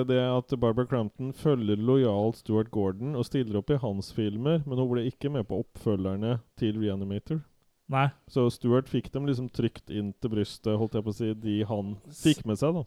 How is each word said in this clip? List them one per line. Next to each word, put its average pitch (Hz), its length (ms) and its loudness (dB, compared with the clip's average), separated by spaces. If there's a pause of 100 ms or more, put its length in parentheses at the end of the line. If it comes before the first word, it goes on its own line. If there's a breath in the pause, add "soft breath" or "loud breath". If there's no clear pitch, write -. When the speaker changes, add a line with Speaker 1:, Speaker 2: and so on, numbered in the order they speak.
Speaker 1:
det 127 100 4
at 127 400 0
Barbara 120 320 2
Crampton 127 440 -2
følger 113 440 2
lojalt 113 600 2
Stuart 110 340 0
Gordon 101 420 -2
og 120 120 -2
stiller 110 320 0
opp - 100 -8
i 147 80 2
hans 104 340 -4
filmer, 120 540 0
men 131 140 -4
hun 131 100 2
ble 120 160 0
ikke 135 240 -4
med 135 160 -2
på 98 160 -4
oppfølgerne 104 800 -2 (180)
til 110 240 0
Reanimator. 101 600 -4 (460)
Speaker 2:
Nei. 135 180 2 (240)
Speaker 1:
Så 123 180 4
Stuart 127 400 2
fikk - 220 -4
dem 139 160 -4
liksom 127 240 -2
trykt - 400 -2
inn 101 260 -4
til 117 140 -4
brystet, 107 480 -2
holdt 110 160 -2
jeg 107 100 -2
på 110 80 -2
å - 40 -10
si, 113 180 -2
de 107 220 -2 (100)
han 101 240 -4 (140)
Speaker 2:
S- - 180 -18
Speaker 1:
fikk 156 240 4
med 107 100 0
seg, 147 160 0
da. 170 140 -2